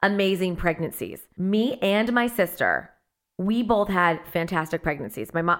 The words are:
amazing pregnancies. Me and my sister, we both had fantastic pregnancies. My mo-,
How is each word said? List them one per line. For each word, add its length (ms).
amazing 520
pregnancies. 800
Me 460
and 320
my 140
sister, 640
we 240
both 240
had 400
fantastic 560
pregnancies. 500
My 80
mo-, 180